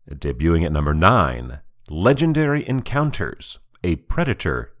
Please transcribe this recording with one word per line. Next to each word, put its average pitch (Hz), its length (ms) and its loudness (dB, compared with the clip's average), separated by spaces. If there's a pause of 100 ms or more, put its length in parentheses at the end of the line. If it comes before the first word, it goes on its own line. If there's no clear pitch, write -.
Debuting 71 540 0
at 80 80 0
number 73 220 0
nine, 76 680 2 (300)
Legendary 143 800 2
Encounters, 135 880 -4 (260)
a 87 120 2
Predator 90 840 -2